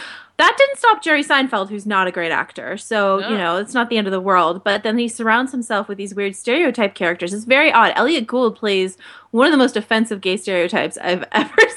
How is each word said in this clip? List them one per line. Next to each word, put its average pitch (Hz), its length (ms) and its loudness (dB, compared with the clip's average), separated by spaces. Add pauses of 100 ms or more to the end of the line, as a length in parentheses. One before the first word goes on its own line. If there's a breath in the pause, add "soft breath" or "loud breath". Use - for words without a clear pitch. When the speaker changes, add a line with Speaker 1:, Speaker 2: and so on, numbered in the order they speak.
(360 loud breath)
Speaker 1:
That 480 220 4
didn't 554 200 -2
stop 440 220 2
Jerry 302 220 0
Seinfeld, 262 460 0
who's 202 180 -10
not 190 220 2
a - 20 -2
great 170 220 -4
actor. 147 440 -6
So, 196 440 0
Speaker 2:
No. 196 80 -6
Speaker 1:
you 220 100 -2
know, 170 180 -2
it's 208 160 -6
not 240 160 0
the 240 100 -2
end 202 100 -2
of - 40 -4
the 190 80 -2
world. 185 440 2
But 208 180 0
then 226 160 0
he 240 80 0
surrounds 233 460 0
himself 226 340 -4
with 202 100 -8
these 196 160 -10
weird 196 220 -4
stereotype 240 640 -2
characters. 175 360 -2
It's 214 120 -8
very 277 280 4
odd. 220 220 6
Elliot 254 320 0
Gould 247 300 0
plays 190 420 -2 (320 loud breath)
one 240 160 4
of 339 60 4
the 294 60 4
most 262 180 2
offensive 220 440 0
gay 185 160 0
stereotypes 180 600 -2
I've 180 300 -4
<laughs> - 40 -14
ever - 240 0 (200)